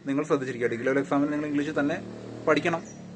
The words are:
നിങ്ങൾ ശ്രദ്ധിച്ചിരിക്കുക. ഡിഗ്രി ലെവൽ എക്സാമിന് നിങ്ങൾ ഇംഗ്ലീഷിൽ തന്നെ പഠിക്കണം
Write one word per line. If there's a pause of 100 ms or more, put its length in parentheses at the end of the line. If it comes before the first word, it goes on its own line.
നിങ്ങൾ
ശ്രദ്ധിച്ചിരിക്കുക.
ഡിഗ്രി
ലെവൽ
എക്സാമിന്
നിങ്ങൾ
ഇംഗ്ലീഷിൽ
തന്നെ (520)
പഠിക്കണം (340)